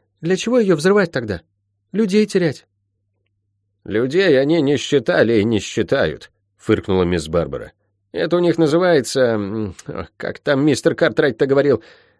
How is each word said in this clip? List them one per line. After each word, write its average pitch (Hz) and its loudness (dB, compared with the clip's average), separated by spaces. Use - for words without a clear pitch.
Для 175 -2
чего 233 0
ее 190 2
взрывать 190 2
тогда? 107 -6
Людей 208 2
терять". 175 -2
"Людей 131 0
они 151 2
не 139 2
считали 123 2
и 98 2
не 113 0
считают", 95 -4
фыркнула 98 0
мисс 85 -2
Барбара. 71 -4
"Это 170 -2
у 180 2
них 170 0
называется, 160 0
м, 107 -2
ох, - -10
как - -10
там 139 0
мистер 156 2
Картрайт-то 147 0
говорил. 139 2